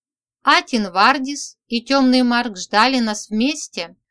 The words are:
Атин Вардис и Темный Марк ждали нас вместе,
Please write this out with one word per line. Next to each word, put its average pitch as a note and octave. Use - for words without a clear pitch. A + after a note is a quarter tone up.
Атин C#4
Вардис C4
и A#3
Темный B3+
Марк A#3+
ждали A3+
нас G#3+
вместе, G#3+